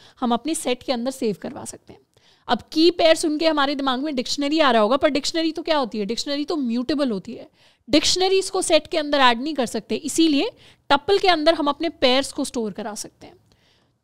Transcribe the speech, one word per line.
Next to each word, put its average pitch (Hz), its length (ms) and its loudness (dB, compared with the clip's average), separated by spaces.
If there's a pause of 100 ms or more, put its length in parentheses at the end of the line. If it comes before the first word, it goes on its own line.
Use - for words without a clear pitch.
(200)
हम 240 140 0
अपने 262 200 -4
सेट 247 280 -4
के 277 100 -4
अंदर 240 180 -4
सेव 214 320 -4
करवा 220 220 -12
सकते - 280 -18
हैं। - 80 -20 (480)
अब 240 140 0 (100)
की 320 180 6
पेयर 339 260 4
सुन 302 220 -2
के 320 100 2
हमारे 294 260 0
दिमाग 269 280 -2
में 311 120 -4
डिक्शनरी 285 460 -2
आ 277 100 6
रहा 226 120 6
होगा, 226 140 2
पर 311 140 2
डिक्शनरी 320 420 -2
तो 330 100 -8
क्या 311 140 0
होती 226 220 -2
है? 202 80 -4
डिक्शनरी 285 380 -4
तो 339 120 -4
म्यूटेबल 254 540 -2
होती 208 240 -8
है। - 140 -18 (400)
डिक्शनरीज 370 600 2
को 370 120 -2
सेट 330 240 2
के 339 120 -4
अंदर 294 200 -2
ऐड 240 240 4
नहीं 302 120 -6
कर 262 120 -2
सकते, 220 300 -6
इसीलिए 320 540 0 (400)
टपल 285 280 2
के 392 100 0
अंदर 330 260 4
हम 294 140 -2
अपने 320 200 -2
पेयर्स 269 440 0
को 277 120 -4
स्टोर 220 280 -6
करा 208 220 -10
सकते - 320 -16
हैं। - 100 -20 (680)